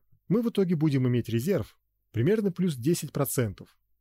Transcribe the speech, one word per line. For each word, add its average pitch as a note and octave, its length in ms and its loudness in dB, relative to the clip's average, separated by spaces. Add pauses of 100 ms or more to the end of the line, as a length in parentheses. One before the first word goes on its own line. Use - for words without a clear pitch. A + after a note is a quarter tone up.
(280)
мы A3 140 2
в A3+ 80 -2
итоге F#3 260 2
будем C#3 320 2
иметь B2 200 0
резерв A#2+ 500 -2 (340)
примерно G3 400 2
плюс F3 240 -2
десять C#3+ 360 -2
процентов A#2+ 640 -4 (240)